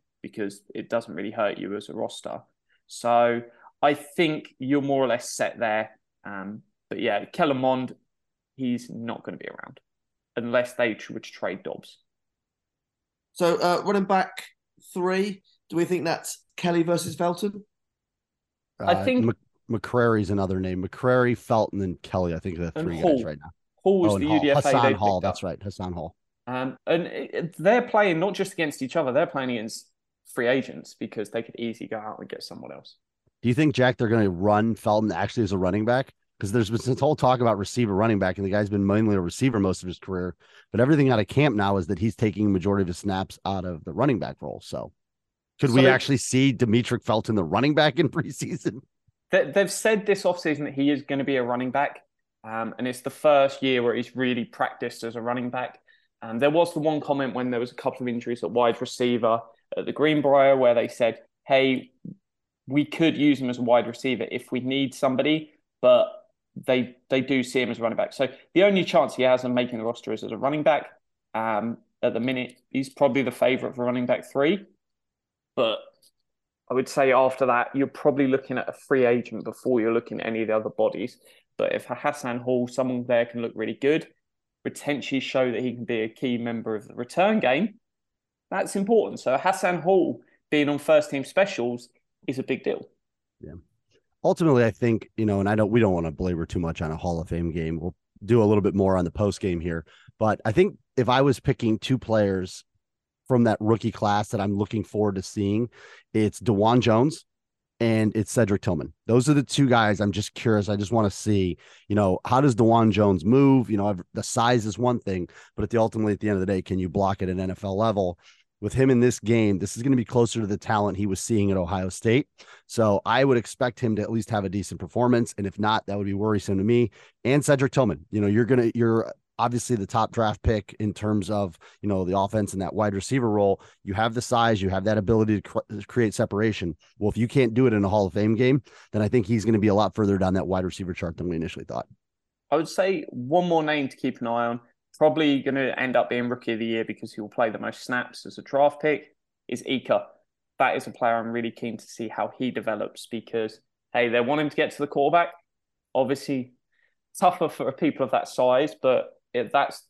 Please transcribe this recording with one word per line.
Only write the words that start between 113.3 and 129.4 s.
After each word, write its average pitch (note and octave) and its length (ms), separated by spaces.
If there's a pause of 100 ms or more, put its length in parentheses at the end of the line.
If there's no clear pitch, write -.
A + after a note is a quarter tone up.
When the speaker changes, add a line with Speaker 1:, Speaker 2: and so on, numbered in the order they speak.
Speaker 3:
You G#2 80
know, G2+ 100
I've, F#2+ 140 (120)
the G#2+ 100
size A#2+ 420
is G#2 140
one B2 200
thing, F#2 300 (260)
but G#2 80
at G2+ 60
the, A#2 80
ultimately A2 360
at F#2+ 60
the G#2+ 100
end G#2 60
of F#2+ 40
the F#2 80
day, F#2+ 160
can F#2 160
you F#2 100
block G2 320
at F#2 80
an F#2 100
N F#2+ 120
F F2+ 120
L G2 140
level? G2 400 (420)
With G#2 140
him C3 160
in B2+ 100
this A#2+ 200
game, G#2 400
this G2+ 180
is A2+ 60
gonna C3+ 120
be A#2+ 80
closer A#2 380
to G#2+ 60
the G2+ 100
talent G#2 400
he G#2 80
was F#2+ 140
seeing G2+ 320
at F#2+ 60
Ohio F#2 320
State. A#2 380 (380)
So G#2+ 400
I A#2+ 180
would C3+ 140
expect A#2+ 420
him A2+ 180
to G#2+ 40
at G2+ 100
least A2+ 200
have G#2 140
a F#2+ 40
decent F2+ 300
performance. A#2 580
And G2+ 80
if G2 140
not, G#2+ 260
that G2+ 100
would G2+ 120
be G2 80
worrisome G#2 420
to F#2+ 60
me. A#2 260 (340)
And C#3 220
Cedric C3+ 260
Tillman, G2 380
you G#2+ 100
know, G2+ 60
you're G#2+ 200
gonna, A#2 280
you're A2+ 400 (240)
obviously A#2+ 380